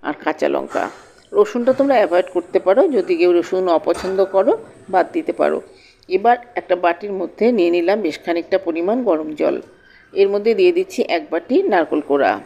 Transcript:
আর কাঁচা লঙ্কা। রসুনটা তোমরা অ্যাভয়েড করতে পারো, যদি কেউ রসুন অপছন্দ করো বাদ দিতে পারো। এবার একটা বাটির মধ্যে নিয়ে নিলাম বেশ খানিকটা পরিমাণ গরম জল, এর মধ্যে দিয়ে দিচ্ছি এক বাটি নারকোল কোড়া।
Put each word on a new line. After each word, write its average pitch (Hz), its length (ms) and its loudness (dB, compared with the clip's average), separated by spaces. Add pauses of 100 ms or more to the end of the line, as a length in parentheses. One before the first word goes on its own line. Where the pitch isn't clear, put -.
আর 147 120 -6 (100)
কাঁচা 147 240 -2
লঙ্কা। 135 420 -4 (420)
রসুনটা 240 400 2
তোমরা 269 220 2
অ্যাভয়েড 180 380 2
করতে 180 260 -2
পারো, 208 300 4
যদি 185 280 0
কেউ 175 240 4
রসুন 185 280 -2
অপছন্দ 175 560 0
করো 202 340 2 (320)
বাদ 185 220 2
দিতে - 200 -4
পারো। 147 300 -2 (460)
এবার 208 280 2 (180)
একটা 180 220 -2
বাটির 180 360 -4
মধ্যে 196 400 -2
নিয়ে 175 180 2
নিলাম 175 300 0
বেশ 160 240 -4
খানিকটা 170 340 -2
পরিমাণ 175 460 -2
গরম 156 300 -2
জল, 151 260 -2 (520)
এর 196 160 2
মধ্যে 208 260 0
দিয়ে 180 180 4
দিচ্ছি 185 300 -2
এক 165 280 -4
বাটি 240 320 0
নারকোল 175 380 0
কোড়া। 123 460 0